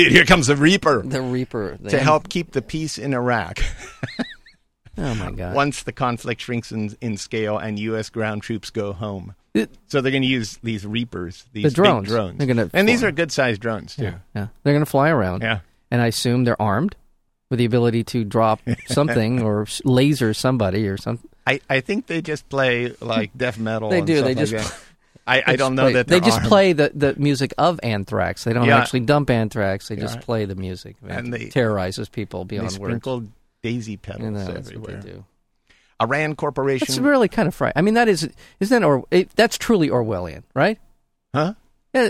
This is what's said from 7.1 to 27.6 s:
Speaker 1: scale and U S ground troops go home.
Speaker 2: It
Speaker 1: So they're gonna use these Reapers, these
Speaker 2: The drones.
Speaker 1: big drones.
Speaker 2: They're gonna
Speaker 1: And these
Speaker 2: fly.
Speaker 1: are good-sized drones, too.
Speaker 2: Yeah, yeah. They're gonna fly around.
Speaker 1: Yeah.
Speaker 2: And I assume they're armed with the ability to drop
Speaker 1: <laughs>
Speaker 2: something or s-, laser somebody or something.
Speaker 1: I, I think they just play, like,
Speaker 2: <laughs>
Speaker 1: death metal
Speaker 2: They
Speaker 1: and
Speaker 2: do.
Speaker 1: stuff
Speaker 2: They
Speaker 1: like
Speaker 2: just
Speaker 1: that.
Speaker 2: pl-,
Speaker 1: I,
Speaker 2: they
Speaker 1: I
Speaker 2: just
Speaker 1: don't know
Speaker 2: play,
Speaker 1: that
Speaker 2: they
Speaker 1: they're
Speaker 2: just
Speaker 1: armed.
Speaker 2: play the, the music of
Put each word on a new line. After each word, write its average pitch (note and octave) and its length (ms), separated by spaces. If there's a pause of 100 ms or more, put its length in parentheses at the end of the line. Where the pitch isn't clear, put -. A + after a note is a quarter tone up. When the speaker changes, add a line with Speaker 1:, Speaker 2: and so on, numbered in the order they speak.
Speaker 1:
scale G#2+ 400
and G#2 220
U A2 180
S G#2+ 120
ground G#2+ 340
troops A2 260
go G2+ 240
home. G2 420 (180)
Speaker 2:
It A3 160 (180)
Speaker 1:
So D3 120
they're C3 140
gonna C3+ 120
use B2+ 380
these G#2+ 220
Reapers, G#2 640
these G#2+ 140
Speaker 2:
The D3 60
drones. D#3 360
Speaker 1:
big A2+ 80
drones. G2 220
Speaker 2:
They're C#3+ 100
gonna A2+ 260
Speaker 1:
And G3+ 140
these A#3+ 140
Speaker 2:
fly. G#3+ 80
Speaker 1:
are - 20
good-sized C3+ 480
drones, A2 380
too. C3+ 60
Speaker 2:
Yeah, F2+ 100 (200)
yeah. G#2 140 (160)
They're C#3+ 100
gonna D3 120
fly C#3+ 240
around. G2 320
Speaker 1:
Yeah. A2+ 180 (320)
Speaker 2:
And A#2+ 100
I A#2 60
assume B2 380
they're A#2 160
armed A2 340 (540)
with A#2+ 100
the A#2+ 60
ability A#2 400
to A#2+ 180
drop A2 380 (120)
Speaker 1:
<laughs> - 120
Speaker 2:
something B2 560
or G#2+ 220
s-, - 200
laser B2+ 500
somebody A2 540
or F#2+ 80
something. - 340 (160)
Speaker 1:
I, C3 140 (100)
I C3+ 120
think G#3 260
they E3 140
just D#3 260
play, B2 540
like, A2+ 320
Speaker 2:
<laughs> C3 40
Speaker 1:
death B2 200
metal A2 320
Speaker 2:
They F#3 80
Speaker 1:
and D#3 100
Speaker 2:
do. E3 120
Speaker 1:
stuff C3 80
Speaker 2:
They C3 80
Speaker 1:
like C#3+ 140
Speaker 2:
just A2+ 40
Speaker 1:
that. G#2+ 100
Speaker 2:
pl-, - 180 (460)
Speaker 1:
I, B2+ 120
Speaker 2:
they - 40
Speaker 1:
I - 40
Speaker 2:
just B2+ 100
Speaker 1:
don't C3 180
know C3 80
Speaker 2:
play, C3 100
Speaker 1:
that B2 140
Speaker 2:
they F3+ 120
Speaker 1:
they're F3 60
Speaker 2:
just A2+ 120
Speaker 1:
armed. - 100
Speaker 2:
play G3 240
the, D3 240
the C#3 220
music C#3 400
of E3 260